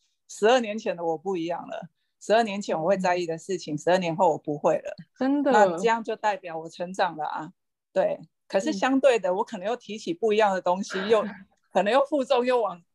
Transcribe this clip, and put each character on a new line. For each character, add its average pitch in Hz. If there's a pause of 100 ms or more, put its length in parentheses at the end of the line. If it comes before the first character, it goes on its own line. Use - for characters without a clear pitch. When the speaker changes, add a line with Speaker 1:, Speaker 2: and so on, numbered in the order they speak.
(280)
Speaker 1:
十 -
二 254
年 214
前 196
的 170
我 160
不 185
一 165
样 170
了。 - (320)
十 -
二 233
年 202
前 180
我 160
会 196
在 180
意 180
的 165
事 180
情， 160
Speaker 2:
嗯。 143
Speaker 1:
十 -
二 180
年 165
后 180
我 151
不 147
会 -
了。 - (220)
Speaker 2:
真 277
的。 277
Speaker 1:
那 208 (120)
这 196
样 226
就 220
代 208
表 165
我 165
成 180
长 185
了 151
啊。 160 (400)
对， 180 (280)
可 196
是 240
相 262
对 254
的， 185
Speaker 2:
嗯。 185
Speaker 1:
我 220
可 220
能 180
又 233
提 214
起 180
不 220
一 208
样 208
的 180
东 185
西， - (100)
又， 214
Speaker 2:
<laughs> -
Speaker 1:
可 180
能 208
又 269
负 285
重， 247
又 247
往， 180 (160)